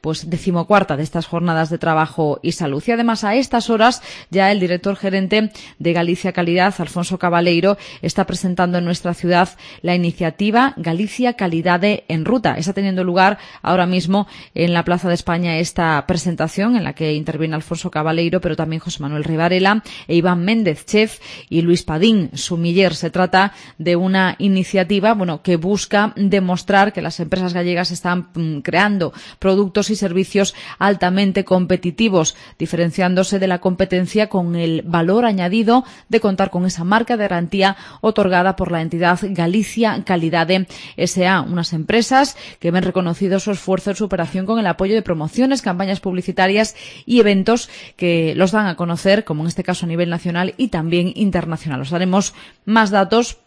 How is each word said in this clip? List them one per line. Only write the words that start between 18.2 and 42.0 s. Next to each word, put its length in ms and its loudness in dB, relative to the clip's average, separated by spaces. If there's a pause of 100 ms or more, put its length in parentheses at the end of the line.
pero 160 -2
también 240 -4
José 220 -10
Manuel 240 -4
Rivarela 580 2 (240)
e 80 0
Iván 300 2
Méndez, 400 0
chef, 340 0 (300)
y 140 2
Luis 200 4
Padín, 500 2
sumiller. 640 0
Se 140 -4
trata 420 2 (260)
de 200 0
una 400 2
iniciativa, 760 2
bueno, 260 -4
que 160 2
busca 580 0
demostrar 800 2
que 80 -6
las 180 -8
empresas 340 -2
gallegas 380 -2
están, 420 -4
mm, 260 -4
creando 520 0 (280)
productos 500 0
y 80 0
servicios 580 0 (220)
altamente 680 0
competitivos, 920 0 (200)
diferenciándose 800 0
de 100 0
la 120 0
competencia 720 0
con 260 -2
el 280 0
valor 420 2
añadido 580 2 (240)
de 140 2
contar 300 0
con 140 -2
esa 200 -4
marca 320 2
de 60 -2
garantía 520 0 (240)
otorgada 560 2
por 160 -4
la 100 -2
entidad 420 0
Galicia 840 0
Calidade 640 0 (280)
S 320 0
A. 140 2
Unas 320 -4
empresas 640 2 (220)